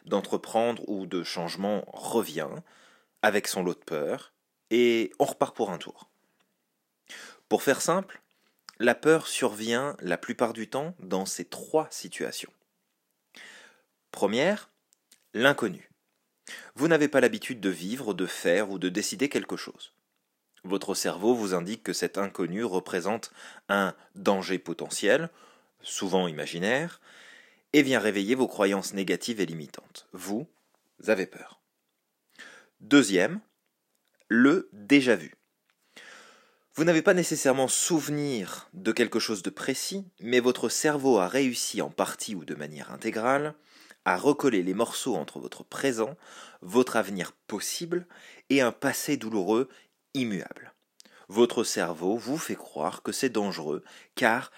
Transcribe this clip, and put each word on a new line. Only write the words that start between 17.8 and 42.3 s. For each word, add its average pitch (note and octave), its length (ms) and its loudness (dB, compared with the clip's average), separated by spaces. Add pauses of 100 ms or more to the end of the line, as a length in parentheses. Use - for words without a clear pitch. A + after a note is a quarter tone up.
de F2+ 120 -2
faire F#2 460 2
ou G2 80 -6
de F#2 100 0
décider G#2 400 -2
quelque G2 280 -4
chose. - 360 -16 (720)
Votre F#2+ 320 -4
cerveau F#2 380 2
vous G#2+ 200 0
indique F2+ 300 -4
que F#2 100 -4
cet - 240 -4
inconnu F#2+ 460 -2
représente G#2+ 680 -4 (380)
un G2 260 2 (200)
danger F#2+ 440 0
potentiel, G#2 680 0 (520)
souvent F#2 460 0
imaginaire, F2 720 -4 (760)
et D3 100 8
vient C3 160 2
réveiller G2+ 360 2
vos B2+ 120 2
croyances G2 460 0
négatives G2 460 -2
et F#2 60 2
limitantes. - 680 -12
Vous G2+ 340 -6 (580)
avez G2 220 2
peur. - 340 -20 (1160)
Deuxième, A2 600 4 (880)
le C3 440 4
déjà-vu. G#2 600 4 (1400)
Vous C#3+ 100 0
n'avez E3 180 6
pas F#3+ 120 6
nécessairement C#3+ 540 2
souvenir C#3+ 1080 -2
de F#2+ 180 -2
quelque A2+ 280 0
chose G#2 240 -2
de G2 60 -6
précis, F#3+ 560 -6 (140)
mais A#2+ 200 2
votre A#2+ 300 2
cerveau C3+ 500 4
a F2+ 80 4
réussi A#2+ 540 -2
en D2 80 -4
partie - 460 -4